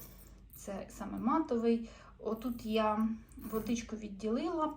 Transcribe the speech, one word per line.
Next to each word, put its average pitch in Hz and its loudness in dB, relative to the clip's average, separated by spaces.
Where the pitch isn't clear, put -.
це - -8
саме 202 -8
матовий. 233 4
Отут 226 -4
я 214 4
водичку 220 -2
відділила, 240 0